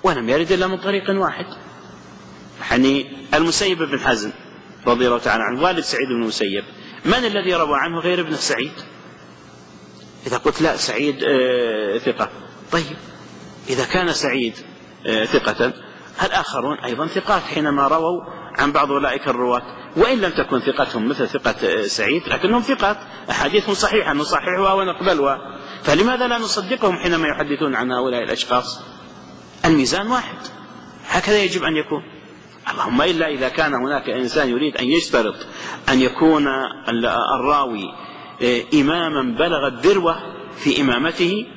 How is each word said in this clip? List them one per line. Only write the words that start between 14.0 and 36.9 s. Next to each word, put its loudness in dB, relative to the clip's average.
سعيد، 0
آه، 2
ثقة، 2
الآخرون -2
أيضًا -4
ثقات 0
حينما 0
رووا 2
عن 2
بعض 2
أولئك 0
الرواة، 2
وإن 4
لم 2
تكن 0
ثقتهم 0
مثل 0
ثقة، -2
آه، 2
سعيد، 0
لكنهم 2
ثقات، 0
أحاديثهم 2
صحيحة 2
نصححها 2
ونقبلها، 0
فلماذا 4
لا 0
نصدقهم 0
حينما 0
يحدثون 0
عن 0
هؤلاء 0
الأشخاص؟ 0
الميزان 4
واحد، -2
هكذا 4
يجب 0
أن 0
يكون. -2
اللهم 0
إلا 2
إذا -2
كان 0
هناك -2
إنسان 0
يريد 0
أن -2
يشترط 2
أن 6
يكون 4
ال-، 0